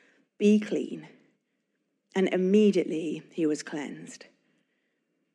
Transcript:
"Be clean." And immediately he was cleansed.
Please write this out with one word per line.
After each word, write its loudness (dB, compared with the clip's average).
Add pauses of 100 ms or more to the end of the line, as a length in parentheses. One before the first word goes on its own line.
(380)
"Be 6
clean." -6 (1080)
And 0
immediately 2
he -2
was -2
cleansed. -12 (1080)